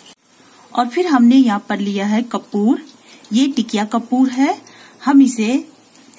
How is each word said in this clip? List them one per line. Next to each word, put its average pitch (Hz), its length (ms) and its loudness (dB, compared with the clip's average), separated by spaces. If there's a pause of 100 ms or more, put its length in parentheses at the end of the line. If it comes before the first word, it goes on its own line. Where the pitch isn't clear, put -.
(720)
और 240 160 -4
फिर 359 200 -4
हमने 254 280 4
यहाँ 220 340 2
पर 202 100 0
लिया 202 260 -4
है 214 180 0
कपूर, 214 580 -4 (500)
ये 262 180 2
टिकिया 214 380 -4
कपूर 247 420 -2
है। 269 260 -2 (460)
हम 277 200 4
इसे 220 260 2 (720)